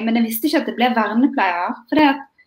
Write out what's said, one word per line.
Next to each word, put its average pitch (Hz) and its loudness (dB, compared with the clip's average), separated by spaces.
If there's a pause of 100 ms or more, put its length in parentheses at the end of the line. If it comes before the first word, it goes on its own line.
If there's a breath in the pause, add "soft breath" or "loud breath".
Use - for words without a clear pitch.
men 226 0
jeg 226 2
visste - -4
ikke 311 0
at - -6
det - -10
ble 247 2
vernepleier. 208 0 (140)
For 294 0
det 302 6
at, 277 0 (260 soft breath)